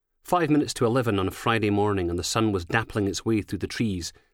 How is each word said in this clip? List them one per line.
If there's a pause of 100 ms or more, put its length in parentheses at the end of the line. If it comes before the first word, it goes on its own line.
(240)
Five
minutes
to
eleven
on
a
Friday
morning,
and
the
sun
was
dappling
its
way
through
the
trees, (220)